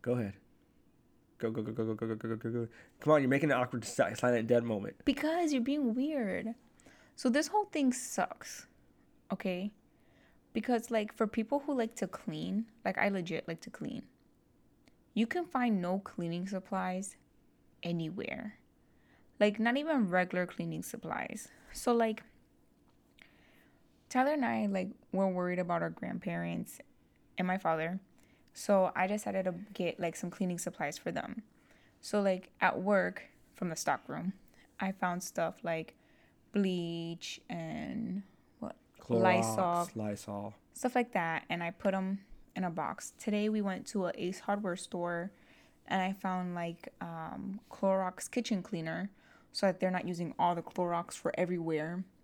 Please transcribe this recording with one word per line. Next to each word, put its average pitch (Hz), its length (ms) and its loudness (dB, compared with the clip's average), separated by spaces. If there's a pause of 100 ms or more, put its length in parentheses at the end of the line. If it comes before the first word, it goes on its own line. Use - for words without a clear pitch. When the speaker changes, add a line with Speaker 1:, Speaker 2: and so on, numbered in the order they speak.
Speaker 1:
Go 123 100 0
ahead. 107 220 0 (1040)
Go, 113 120 0
go, 113 120 -2
go, 110 100 -4
go, 113 120 0
go, 110 100 0
go, 113 120 -4
go, 113 80 0
go, 110 140 -6
go, 113 80 -2
go, 113 140 -4
go. 117 180 -2 (320)
Come - 120 6
on, 151 100 10
you're 127 60 4
making 139 220 4
an 123 80 4
awkward 123 260 -2
si-, 113 300 2
silent 120 320 4
dead 120 160 6
moment. 107 420 -2
Speaker 2:
Because 311 480 2
you're 254 100 2
being 269 320 2
weird. 233 600 -2 (640)
So - 120 2
this 294 200 4
whole 415 180 2
thing 269 260 2
sucks, - 720 -6 (680)
okay? 190 400 -4 (800)
Because, 233 380 0
like, 214 220 0
for 220 140 0
people 226 340 0
who 285 140 -2
like 233 220 0
to 190 100 0
clean, 185 600 -4 (180)
like, 190 140 0
I 208 100 4
legit 180 400 -2
like 165 140 -6
to - 80 -14
clean, - 320 -8 (1120)
you 226 120 4
can 349 180 -2
find 240 360 2
no 185 200 0
cleaning 175 480 -4
supplies 190 680 -4 (680)
anywhere. 170 760 -4 (840)
Like, 208 180 6
not 233 180 2
even 285 340 2
regular 180 360 2
cleaning 165 360 -6
supplies. - 680 -8 (240)
So, - 200 0
like, 226 300 2 (1900)
Tyler 262 240 4
and 285 120 2
I, 220 220 2
like, 196 240 0 (220)
were 190 160 4
worried 180 300 0
about 170 240 0
our 165 80 -2
grandparents 170 880 -4 (560)
and 180 100 0
my 185 120 2
father. 165 400 0 (540)
So 190 420 4
I 185 120 2
decided 196 400 0
to 180 80 0 (180)
get, 175 260 -2
like, 165 160 -2
some 175 160 -4
cleaning 180 280 -2
supplies 156 400 -4
for - 120 -4
them. - 320 -6 (580)
So, - 200 0
like, 190 300 2 (100)
at - 200 4
work, 185 440 2 (300)
from 180 140 -2
the 160 80 -4
stock - 320 0
room, 165 240 -4 (480)
I 190 120 0
found 180 300 -2
stuff 170 400 -2
like 160 320 -4 (600)
bleach 170 880 -2 (100)
and 165 720 -6 (380)
what? - 160 -10 (220)
Speaker 1:
Clorox, - 220 2
Speaker 2:
Lysol. 185 760 4
Speaker 1:
Lysol. 104 600 -6 (180)
Speaker 2:
Stuff 247 220 -4
like 240 180 0
that, 165 380 0
and 175 120 -2
I 170 80 -4
put 196 220 -2
'em 190 280 0 (360)
in 185 80 -2
a 175 60 0
box. - 480 -4
Today 208 300 0
we 214 120 0
went 185 280 -2
to 190 180 -2
a - 80 -2
Ace 180 260 -4
Hardware 202 360 0
store, 175 560 -4 (540)
and 190 140 2
I 190 120 2
found, 185 420 -2
like, 170 460 -6
um, 170 680 -8
Clorox 190 640 0
kitchen 226 320 0
cleaner, 165 480 -4 (420)
so - 140 2
that 185 140 4
they're 185 100 2
not 185 160 0
using 170 320 -2
all 175 160 6
the 170 80 -2
Clorox 170 520 -2
for - 220 -2
everywhere. 170 680 0 (200)